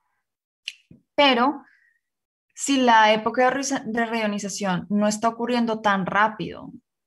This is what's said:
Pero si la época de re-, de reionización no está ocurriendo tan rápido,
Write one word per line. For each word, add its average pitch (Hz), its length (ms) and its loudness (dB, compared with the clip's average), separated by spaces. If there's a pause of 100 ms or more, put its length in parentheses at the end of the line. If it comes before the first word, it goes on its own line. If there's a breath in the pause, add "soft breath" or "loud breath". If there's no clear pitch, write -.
(1160)
Pero 269 480 2 (880 loud breath)
si 277 240 -2
la 226 360 6
época 233 320 0
de 254 60 4
re-, 269 340 -4
de 226 200 -4
reionización 208 840 -4
no 208 180 2
está 214 220 -2
ocurriendo 226 520 -2
tan 196 240 0
rápido, 208 680 -2 (360)